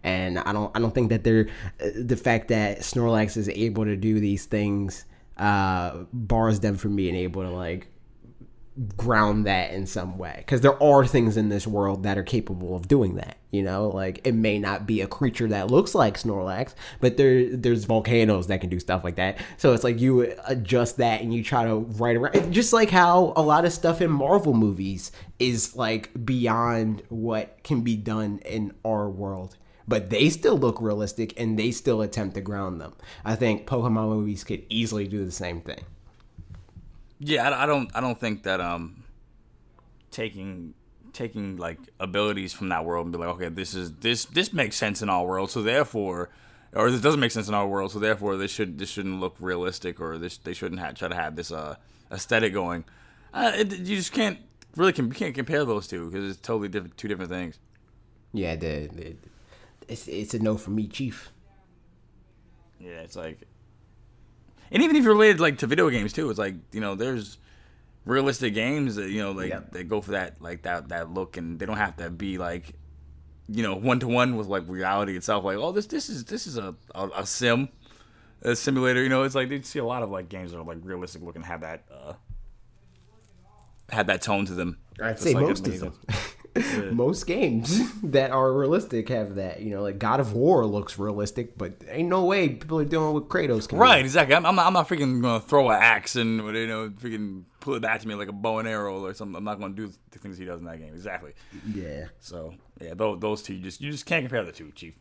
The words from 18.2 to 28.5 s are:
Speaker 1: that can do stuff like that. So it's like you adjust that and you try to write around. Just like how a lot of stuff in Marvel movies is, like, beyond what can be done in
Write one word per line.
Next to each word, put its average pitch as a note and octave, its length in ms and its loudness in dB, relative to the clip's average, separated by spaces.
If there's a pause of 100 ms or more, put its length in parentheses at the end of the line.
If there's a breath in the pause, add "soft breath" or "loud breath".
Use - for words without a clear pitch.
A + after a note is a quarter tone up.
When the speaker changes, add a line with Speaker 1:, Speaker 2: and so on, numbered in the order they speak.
Speaker 1:
that F#2 160 -2
can F2 80 -4
do F2 100 -2
stuff F2+ 240 -2
like F2 120 -4
that. F#2 200 0 (220 loud breath)
So C3 160 6
it's A2+ 100 0
like A#2+ 160 2
you B2+ 340 4 (120)
adjust A#2+ 500 0
that A#2 240 2
and A#2 140 -2
you A#2 100 -2
try A#2+ 200 2
to A2+ 100 2
write A#2 420 0
around. C#3+ 340 4
Just G#3+ 220 4
like A3 160 6
how F3+ 480 8
a D#3+ 60 6
lot D3+ 240 6
of E3+ 80 2
stuff E3 260 2
in E3+ 100 4
Marvel D3 440 6
movies G2 580 2 (260 loud breath)
is, B2 380 0
like, A2+ 480 -2
beyond A2+ 840 2
what A2 540 -4
can B2+ 180 2
be A#2 140 2
done G#2+ 500 -2
in G#2 260 -4 (140)